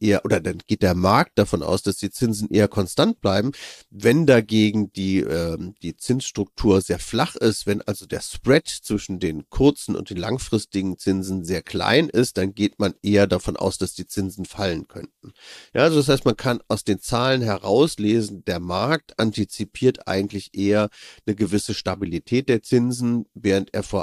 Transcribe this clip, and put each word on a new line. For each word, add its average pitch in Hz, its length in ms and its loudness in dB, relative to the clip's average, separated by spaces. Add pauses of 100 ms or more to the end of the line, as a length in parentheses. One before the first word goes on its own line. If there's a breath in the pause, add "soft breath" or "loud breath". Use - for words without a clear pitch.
eher, 101 260 2
oder 98 120 2
dann 87 280 -6
geht - 160 -2
der 92 120 4
Markt 98 440 2
davon 101 240 2
aus, 82 200 -2
dass 101 140 -2
die 98 140 -6
Zinsen 110 400 -2
eher 104 180 4
konstant 139 540 -2
bleiben. 104 300 0 (360 loud breath)
Wenn 120 380 2
dagegen 107 640 4
die, 95 280 0
ähm, 82 600 -4
die 85 160 -10
Zinsstruktur 104 840 0
sehr 85 160 -4
flach - 380 -4
ist, - 300 0
wenn 101 140 -2
also - 240 -8
der - 160 -8
Spread - 480 0
zwischen - 500 -6
den 80 300 -6
kurzen - 480 2
und - 140 -8
den 92 80 -8
langfristigen 98 800 -4
Zinsen 95 440 -2
sehr 82 200 -4
klein 104 480 0
ist, - 260 0
dann 95 180 -2
geht 101 240 -2
man 101 140 0 (100)
eher 101 240 4
davon 92 300 -2
aus, - 220 -2
dass - 160 -4
die 92 120 -10
Zinsen 98 380 -6
fallen 87 440 -6
könnten. - 440 -18 (400 loud breath)
Ja, 127 120 4
also 160 120 4
das 139 120 2
heißt, 135 180 2
man 117 100 2
kann 123 320 -2
aus 107 160 -2
den 98 160 0
Zahlen 127 400 0
herauslesen, 107 1040 0
der 87 160 -4
Markt 98 580 -4
antizipiert 110 880 -2
eigentlich 98 460 -4
eher 101 380 0 (340 loud breath)
eine 107 100 0
gewisse 101 380 -2
Stabilität 95 800 -4
der 117 120 2
Zinsen, 120 680 0
während 98 400 0
er 101 100 -4
vor 98 200 -4